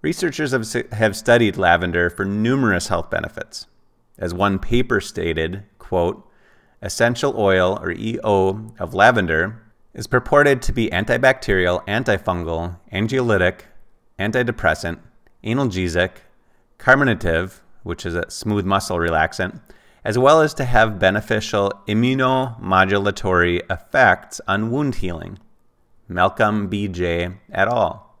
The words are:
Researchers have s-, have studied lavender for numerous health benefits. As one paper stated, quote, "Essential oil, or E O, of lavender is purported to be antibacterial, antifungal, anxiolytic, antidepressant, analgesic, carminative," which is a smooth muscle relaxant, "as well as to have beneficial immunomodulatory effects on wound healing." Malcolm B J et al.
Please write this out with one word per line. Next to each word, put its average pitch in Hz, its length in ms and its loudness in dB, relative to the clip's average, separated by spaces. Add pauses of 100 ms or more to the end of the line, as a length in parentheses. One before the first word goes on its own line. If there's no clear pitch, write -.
Researchers 151 520 -4
have 127 100 0
s-, 120 300 -6
have 107 220 2
studied 117 440 4
lavender 87 500 2
for 95 160 -4
numerous 107 640 0
health 87 220 -4
benefits. - 560 -8 (500)
As 87 160 -6
one 98 260 0
paper 120 420 0
stated, 85 640 -6 (140)
quote, - 480 -4 (540)
"Essential 120 560 -2
oil, 95 460 2
or 87 80 -4
E 110 340 -6
O, 101 540 0
of 90 160 -8
lavender 95 640 2 (320)
is - 140 -12
purported 143 560 2
to - 100 0
be 117 160 0
antibacterial, 101 1000 0
antifungal, 90 920 -2 (140)
anxiolytic, 107 720 0 (560)
antidepressant, 107 840 -2 (440)
analgesic, 92 640 -2 (680)
carminative," 104 840 2 (220)
which - 240 -10
is 85 80 -6
a 85 160 -4
smooth 104 340 -2
muscle 98 320 -2
relaxant, 82 640 -2 (440)
"as 110 120 -2
well 143 240 6
as 151 140 2
to 135 100 -4
have 113 340 4
beneficial 101 720 0 (160)
immunomodulatory 104 1700 0 (100)
effects - 800 2
on 107 220 -2
wound 135 260 -2
healing." 87 420 -6 (680)
Malcolm 101 580 0
B 101 220 -4
J 87 500 -4 (140)
et 98 160 2
al. 110 520 -2